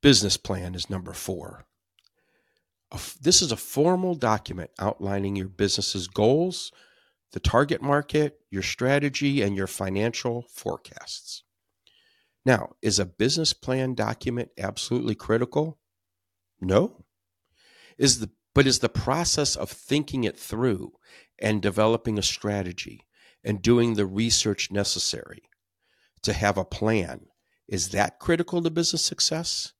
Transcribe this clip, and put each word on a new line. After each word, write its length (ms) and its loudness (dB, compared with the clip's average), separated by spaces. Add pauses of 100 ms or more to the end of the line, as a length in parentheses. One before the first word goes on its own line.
Business 340 6
plan 380 -8
is 160 -10
number 240 -8
four. 520 -10 (1300)
A 40 -12
f-, 260 -12
this 200 6
is 100 -2
a 60 -2
formal 580 0
document 640 -2
outlining 560 -2
your 120 -4
business's 600 -2
goals, 640 2 (640)
the 60 -6
target 440 2
market, 560 0 (100)
your 140 -4
strategy, 760 0
and 140 2
your 120 -2
financial 840 -4
forecasts. 920 -12 (1040)
Now, 360 2
is 180 0
a 60 0
business 480 0
plan 400 -2
document 640 -4
absolutely 580 -2
critical? 640 -2 (800)
No. 460 2 (920)
Is 220 4
the, 120 -8 (240)
but 100 8
is 140 2
the 100 0
process 680 0
of 140 -6
thinking 540 -2
it 160 -2
through 540 -2 (460)
and 220 0
developing 560 2
a 60 -2
strategy 840 -4 (380)
and 180 -2
doing 320 6
the 120 2
research 680 0
necessary 720 -4 (800)
to 100 0
have 240 2
a 80 -2
plan, 640 -2 (400)
is 220 -4
that 300 0
critical 420 0
to 80 0
business 340 0
success? 760 -2